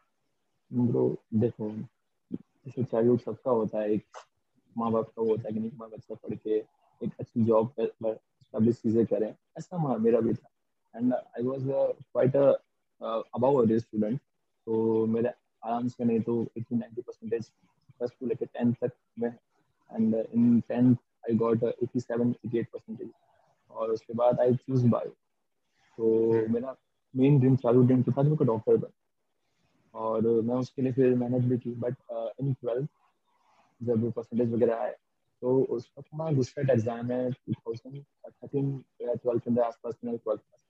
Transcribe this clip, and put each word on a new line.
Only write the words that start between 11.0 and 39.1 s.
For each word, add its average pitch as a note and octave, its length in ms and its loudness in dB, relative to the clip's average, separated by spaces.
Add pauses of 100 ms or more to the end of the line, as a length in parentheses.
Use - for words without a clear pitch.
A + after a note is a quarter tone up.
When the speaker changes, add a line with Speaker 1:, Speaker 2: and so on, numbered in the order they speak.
Speaker 1:
And B2+ 120 0
I A#2+ 360 -6
was, C3+ 140 -6
uh, C3+ 280 0
quite C3 460 0
a, C#3 180 6 (480)
uh, A2+ 200 -4 (160)
above B2+ 160 4
average A2+ 300 4
student, G#2+ 340 -2 (480)
तो A2+ 400 0
मेरे A2+ 220 0 (360)
आराम A#2+ 240 -4
से B2 160 -6
नहीं A2+ 160 2
तो A#2 260 -2 (120)
एटी A2+ 180 -6
नाइंटी A2+ 260 -6
परसेंटेज A2+ 480 -8 (480)
प्लस B2 120 -4 (100)
टू C3 60 -8
लेके A#2+ 200 -4
टेंथ A#2+ 280 -2
तक - 160 -4 (280)
में, A#2 180 -4 (580)
and, A2 200 0
uh, A2+ 220 -4
in A#2+ 340 4
tenth B2 260 4 (340)
I A2+ 40 2
got, A2+ 200 2
uh, A#2 140 0
eighty-seven, A#2+ 580 -2
eighty-eight A#2 400 -4
percentage, A2+ 480 -14 (560)
और A2+ 200 -6
उसके A2+ 240 -6
बाद A#2+ 240 2
I B2 100 4
choose B2 360 0
bio। - 240 2 (880)
तो A2+ 360 2
Speaker 2:
हम्म। A2+ 220 2
Speaker 1:
मेरा B2+ 220 -4 (400)
मेन C#3 220 6
ड्रीम, C3 180 6
चाइल्डहुड B2 300 6
ड्रीम B2+ 160 4
तो C3 100 0
था C#3 100 0
कि D3 60 4
मेरे D3+ 80 2
को D3+ 80 0
डॉक्टर A2+ 320 4
बनना, - 260 -8 (960)
और A2 240 -2
मैं A#2 320 2
उसके B2+ 280 -4
लिए B2+ 100 0
फिर B2+ 220 4
मेहनत B2 280 0
भी B2 160 2
की, A#2+ 160 -8
but, B2 180 -4
uh, A#2 360 -8 (160)
in C#3 100 -2
twelfth B2 320 -4 (960)
जब A#2 300 0
परसेंटेज A#2 400 -2
वगैरह A#2 240 2
आए, A#2 200 -6 (440)
तो B2+ 220 2
उस - 360 -4
वक्त C#3+ 160 -20
हमारा D#3 180 -4
गुस्सेट C3 380 0
एग्जाम A#2 400 0
है, B2+ 220 -2
टू - 200 -10
थाउजेंड C3 520 -10 (240)
थर्टीन C3+ 560 -6 (160)
या A#2+ 140 -4